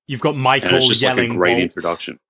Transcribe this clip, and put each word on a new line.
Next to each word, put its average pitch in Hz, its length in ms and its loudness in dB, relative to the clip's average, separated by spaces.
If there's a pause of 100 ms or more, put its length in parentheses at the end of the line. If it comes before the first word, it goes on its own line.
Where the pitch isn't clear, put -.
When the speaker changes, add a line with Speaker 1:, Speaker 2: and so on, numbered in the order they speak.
Speaker 1:
You've 131 140 -8
got 151 140 0
Speaker 2:
And 135 80 -4
Speaker 1:
Michael 131 360 2
Speaker 2:
it's 127 100 4
just, 120 140 2
like, 131 100 0
a 127 40 -2
Speaker 1:
yelling - 200 -2
Speaker 2:
great 90 240 2
Speaker 1:
bolts. 87 160 -2
Speaker 2:
introduction. 85 420 -6 (120)